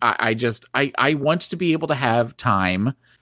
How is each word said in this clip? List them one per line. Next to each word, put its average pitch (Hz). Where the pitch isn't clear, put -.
I, 120
I 113
just, 117
I, 139
I 139
want 151
to -
be 170
able 160
to 151
have 120
time 98